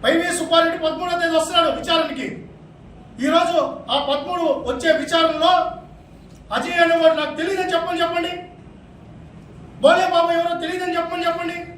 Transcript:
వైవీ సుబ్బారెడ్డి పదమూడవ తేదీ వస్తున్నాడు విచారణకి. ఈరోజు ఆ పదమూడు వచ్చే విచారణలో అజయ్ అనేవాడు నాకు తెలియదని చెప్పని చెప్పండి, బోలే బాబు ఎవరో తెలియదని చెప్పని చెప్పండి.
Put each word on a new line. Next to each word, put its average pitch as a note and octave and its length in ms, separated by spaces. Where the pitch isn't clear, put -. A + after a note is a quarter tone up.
వైవీ E4 240
సుబ్బారెడ్డి E4 460
పదమూడవ E4+ 360
తేదీ E4 180
వస్తున్నాడు E4 400
విచారణకి. D4+ 500
ఈరోజు E4+ 320
ఆ - 20
పదమూడు E4+ 360
వచ్చే C4+ 220
విచారణలో E4 520
అజయ్ E4+ 260
అనేవాడు E4 380
నాకు D4 180
తెలియదని F4+ 360
చెప్పని E4+ 280
చెప్పండి, E4+ 300
బోలే F4 300
బాబు E4+ 240
ఎవరో E4+ 160
తెలియదని F4 360
చెప్పని E4+ 280
చెప్పండి. E4+ 320